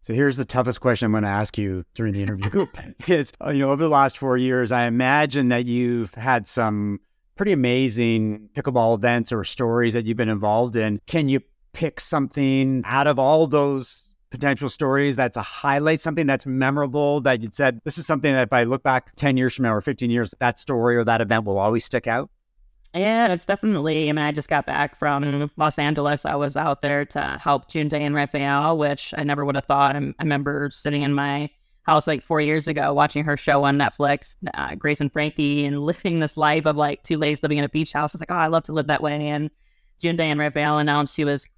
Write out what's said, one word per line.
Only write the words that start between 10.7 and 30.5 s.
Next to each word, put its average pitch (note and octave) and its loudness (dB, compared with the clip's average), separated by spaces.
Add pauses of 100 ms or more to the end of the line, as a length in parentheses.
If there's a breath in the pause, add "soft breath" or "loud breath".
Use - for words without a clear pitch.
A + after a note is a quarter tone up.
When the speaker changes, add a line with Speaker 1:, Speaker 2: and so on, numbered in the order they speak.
Speaker 1:
in. G#2+ 0
Can D#3 0
you C3+ 2 (320)
pick - -6
something C3+ 0
out C3+ 2
of C#3+ 2
all D3+ 4
those C#3 -2 (160)
potential C#3 -2
stories C#3 0
that's A#2+ -2
a A2 -4
highlight, D3 0
something D#3 -2
that's C3+ 0
memorable C#3+ 0
that B2+ 2
you'd A2+ -10
said, B2+ 0
"This D3+ -6
is C3 -8
something C#3+ 2
that B2+ 4
if - -2
I A#2+ 4
look B2+ 0
back C3 0
ten C#3 2
years B2+ 2
from C3+ -2
now A#2 2
or G#2+ 2
fifteen B2 -2
years, A#2 -2
that B2 0
story A#2+ 2
or A#2 2
that A2+ 2
event A2 0
will G2 0
always A2 2
stick - -4
out"? A#2+ -4 (680)
Speaker 2:
Yeah, A3 2
it's F3 -6
definitely, D#3+ 0
I D3 2
mean, D3+ 0
I D3 0
just D3 -6
got C#3+ 0
back C#3+ -2
from C#3+ -2
Los D3+ 0
Angeles. D3 0
I D3 -2
was C#3+ -4
out C#3+ -2
there C#3+ 0
to C#3+ -6
help C#3+ 0
June D3+ -2
Day D3 -2
and C#3+ -2
Raphael, C#3+ 0
which C#3+ -2
I D3+ -4
never C#3+ -2
would C#3 -2
have C3 -4
thought. C#3 2
I, C#3+ -4 (200)
I D#3+ -6
remember C#3+ -2